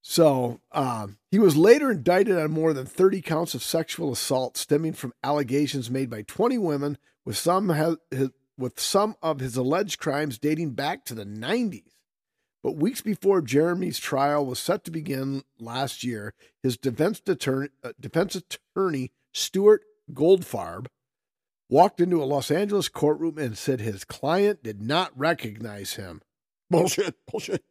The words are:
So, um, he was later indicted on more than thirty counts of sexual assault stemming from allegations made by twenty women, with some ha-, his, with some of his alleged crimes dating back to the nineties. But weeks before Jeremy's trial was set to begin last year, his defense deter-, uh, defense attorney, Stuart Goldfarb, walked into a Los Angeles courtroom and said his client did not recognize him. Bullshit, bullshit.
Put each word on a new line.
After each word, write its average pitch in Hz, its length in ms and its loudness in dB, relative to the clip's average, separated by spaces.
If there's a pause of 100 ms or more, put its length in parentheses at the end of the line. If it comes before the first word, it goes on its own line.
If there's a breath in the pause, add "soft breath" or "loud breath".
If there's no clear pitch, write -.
So, 131 580 2 (120)
um, 113 460 -4 (120)
he 190 80 4
was 185 180 6
later 247 360 8
indicted 185 460 2
on 151 120 -2
more 156 220 2
than 131 140 -4
thirty 190 340 4
counts 160 340 -2
of 123 80 -6
sexual - 480 -2
assault 127 460 -2
stemming 156 380 0
from 123 180 -10 (100)
allegations 135 680 -2
made 135 200 -4
by 110 120 -10
twenty 240 360 0
women, 147 400 -2 (260)
with 107 120 -6
some 190 320 2
ha-, 156 280 2 (140)
his, 135 200 0 (260)
with 127 240 -8
some 208 420 0
of 156 160 -2
his 127 180 -6
alleged 156 440 -2
crimes 143 380 -4
dating 156 340 -2
back 139 320 -6
to 127 100 -10
the 110 100 -10
nineties. 139 680 -4 (720)
But - 120 -2
weeks 180 240 0
before 196 420 0
Jeremy's 156 580 0
trial 143 440 0
was 127 140 -6
set - 260 -4
to 175 60 -12
begin 139 540 -6 (160)
last 120 420 -6
year, 110 320 -8 (280 soft breath)
his 123 140 0
defense 151 440 -2
deter-, 143 480 -2 (160)
uh, 120 160 -10
defense 165 340 -2
attorney, 170 800 -6 (200)
Stuart 202 520 4 (280)
Goldfarb, 127 720 2 (840)
walked 170 300 6
into 175 200 2
a 143 40 -2
Los 139 260 -2
Angeles 196 380 0
courtroom 151 500 -2
and 120 180 -4
said 131 240 -2
his 104 240 -8
client 185 600 -2
did 104 180 -10
not 147 340 -2
recognize 110 800 -6
him. 95 280 -14 (460)
Bullshit, 180 460 2 (160)
bullshit. - 400 -6